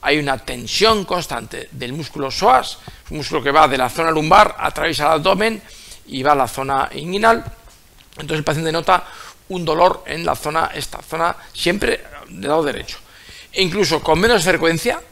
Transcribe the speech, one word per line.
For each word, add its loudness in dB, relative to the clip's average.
Hay 2
una -2
tensión 0
constante -6
del -10
músculo -8
psoas, 2
un -10
músculo -4
que 0
va 8
de 2
la 2
zona 0
lumbar, 4
atraviesa -2
el 4
abdomen 0
y -8
va 4
a 6
la 2
zona -2
inguinal. 2
Entonces -6
el -4
paciente 0
nota 2
un -6
dolor 2
en -8
la 0
zona, -2
esta -10
zona, -2
siempre -2
del -10
lado 2
derecho. -6
E -2
incluso 2
con 2
menos 4
frecuencia 0